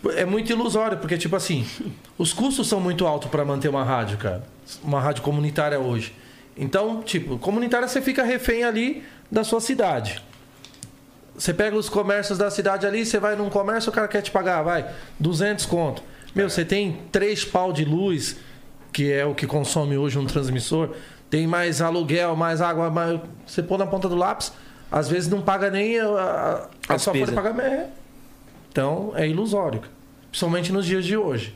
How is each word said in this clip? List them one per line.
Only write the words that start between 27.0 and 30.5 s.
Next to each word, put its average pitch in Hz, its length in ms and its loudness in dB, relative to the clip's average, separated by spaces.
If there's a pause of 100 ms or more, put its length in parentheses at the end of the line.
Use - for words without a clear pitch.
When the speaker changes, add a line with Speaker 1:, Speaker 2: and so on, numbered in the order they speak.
Speaker 1:
folha 139 140 2
de 120 60 0
Speaker 3:
despesa. 196 100 0
Speaker 1:
pagamento. 247 320 0
É. 320 140 -2 (840)
Então, 170 440 -2
é 156 120 2
ilusório, 175 540 0
cara. - 100 -18 (380)
Principalmente 175 420 0